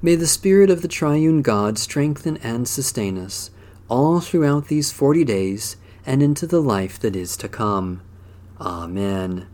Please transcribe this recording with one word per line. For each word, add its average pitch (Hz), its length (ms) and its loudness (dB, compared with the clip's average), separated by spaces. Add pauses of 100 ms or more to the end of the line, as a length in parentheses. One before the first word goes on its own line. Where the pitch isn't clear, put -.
May 170 120 4
the 165 120 0
Spirit 196 420 4
of 175 140 2
the 170 60 -4
triune 156 520 2
God 107 380 2
strengthen 151 600 -2
and 117 300 -4
sustain 104 480 -4
us 92 340 -10 (380)
all 151 320 4
throughout 147 480 0
these 151 240 -2
forty 151 320 4
days 98 520 -4 (300)
and 135 160 2
into 147 240 0
the 170 140 2
life 98 380 0
that 104 180 -2
is 90 220 -8
to 107 100 -10
come. 98 540 -4 (580)
Amen. 92 920 -6